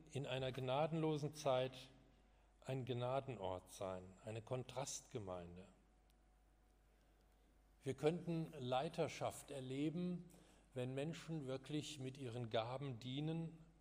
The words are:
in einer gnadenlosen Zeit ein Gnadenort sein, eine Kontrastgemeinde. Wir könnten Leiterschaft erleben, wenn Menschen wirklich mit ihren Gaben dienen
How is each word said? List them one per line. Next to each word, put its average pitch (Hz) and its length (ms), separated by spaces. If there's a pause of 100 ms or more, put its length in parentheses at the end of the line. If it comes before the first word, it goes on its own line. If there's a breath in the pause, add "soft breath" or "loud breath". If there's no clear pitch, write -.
(120)
in 135 140
einer 131 260
gnadenlosen 151 840
Zeit 127 540 (760 soft breath)
ein 131 180
Gnadenort 123 880
sein, 92 320 (220)
eine 110 160
Kontrastgemeinde. 98 1300 (2250 soft breath)
Wir 135 100
könnten 160 680
Leiterschaft 131 920
erleben, 151 720 (500 loud breath)
wenn 127 200
Menschen 156 540
wirklich 135 520
mit 127 180
ihren 123 320
Gaben 120 500
dienen 151 560 (260)